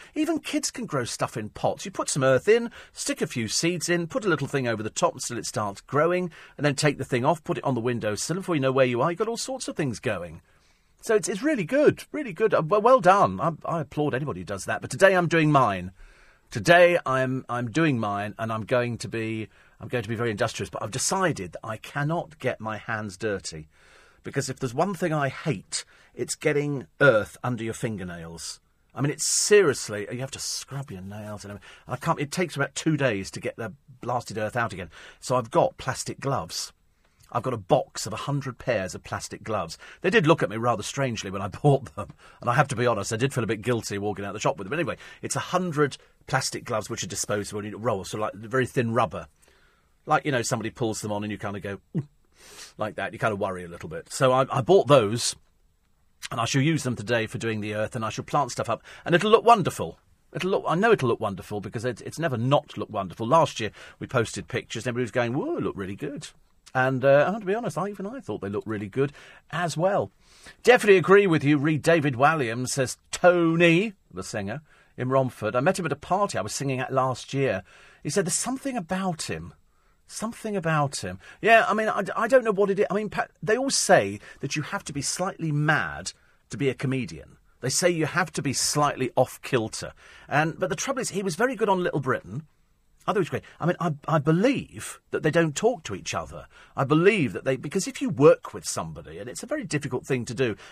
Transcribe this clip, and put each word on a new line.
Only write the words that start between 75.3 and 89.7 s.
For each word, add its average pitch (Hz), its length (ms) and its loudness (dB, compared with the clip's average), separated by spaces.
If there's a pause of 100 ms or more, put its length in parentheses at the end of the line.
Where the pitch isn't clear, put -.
"I 123 40 4
met 180 180 2
him 175 80 -4
at 151 60 -2
a 139 40 0
party 196 400 0
I 95 60 -2
was 104 120 -6
singing 135 240 -2
at 127 140 -6
last 131 400 -2
year." 135 300 0 (400)
He - 80 -4
said, 185 160 2
"There's 185 80 -2
something 262 420 -4
about 185 460 -4
him. 82 320 -8 (520)
Something 220 500 -6
about 160 420 0
him." 92 200 -8 (220)
Yeah, 220 260 6
I - 60 0
mean, 214 160 0
I, 202 140 -2 (120)
I 226 140 -2
don't 254 160 6
know 220 80 0
what 196 180 2
it 185 80 0
is. 202 120 4
I 180 40 -2
mean, 214 140 -2
pa-, - 200 -4 (140)
they 214 140 2
all 269 140 -2
say 104 500 4 (200)
that 143 140 -6
you 151 80 -2
have - 220 -8
to - 80 -10
be 143 100 -6
slightly 175 480 -4
mad 135 640 0 (380)
to 127 80 -10
be 135 100 2
a 120 60 0
comedian. 127 640 -6 (220)
They 131 100 -2
say 180 180 2
you 160 180 2
have 170 260 -2
to 170 100 -4
be 139 100 -2
slightly 135 640 0
off - 260 2
kilter. - 520 -4 (340)